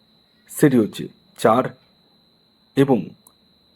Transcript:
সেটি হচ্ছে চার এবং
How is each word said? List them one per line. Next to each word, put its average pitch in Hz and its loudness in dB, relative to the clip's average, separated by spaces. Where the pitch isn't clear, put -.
সেটি 131 2
হচ্ছে - -8
চার 120 2
এবং 135 2